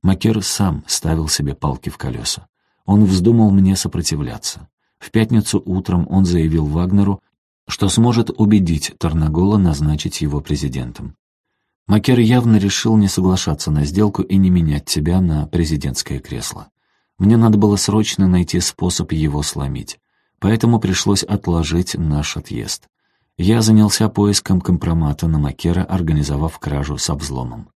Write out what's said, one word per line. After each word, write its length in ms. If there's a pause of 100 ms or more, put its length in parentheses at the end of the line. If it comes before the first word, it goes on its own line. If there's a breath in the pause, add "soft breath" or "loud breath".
Макер 420
сам 440
ставил 400
себе 280
палки 340
в 80
колёса. 500 (380)
Он 200
вздумал 460
мне 240
сопротивляться. 920 (300)
В 120
пятницу 540
утром 440
он 160
заявил 400
Вагнеру, 560 (460)
что 220
сможет 400
убедить 720
Тарнагола 580
назначить 640
его 200
президентом. 760 (720)
Макер 320
явно 380
решил 400
не 100
соглашаться 640
на 140
сделку 360
и 160
не 140
менять 340
тебя 360
на 260
президентское 720
кресло. 500 (480)
Мне 200
надо 200
было 200
срочно 500
найти 320
способ 540
его 280
сломить, 580 (400)
поэтому 400
пришлось 440
отложить 720
наш 400
отъезд. 540 (480)
Я 240
занялся 480
поиском 500
компромата 680
на 120
Макера, 440
организовав 760
кражу 380
со 180
взломом. 600